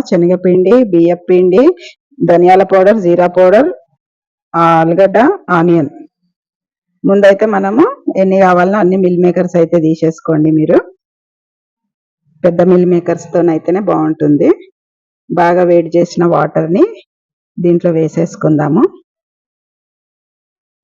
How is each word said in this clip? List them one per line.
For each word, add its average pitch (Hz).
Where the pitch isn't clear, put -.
శనగపిండి, 180
బియ్యపిండి, 180
ధనియాల 180
పౌడర్, 190
జీరా 175
పౌడర్, 185
ఆ, 170
ఆలుగడ్డ, 190
ఆనియన్. 170
ముందైతే 196
మనము 202
ఎన్ని 190
కావాలనో 185
అన్ని 185
మిల్ 180
మేకర్స్ 180
అయితే 165
తీసేసుకోండి 160
మీరు. 156
పెద్ద 175
మిల్ 180
మేకర్స్ 170
తోనైతేనే 170
బాగుంటుంది. 156
బాగా 175
వేడి 170
చేసిన 170
వాటర్ 160
ని 294
దీంట్లో 175
వేసేసుకుందాము. 156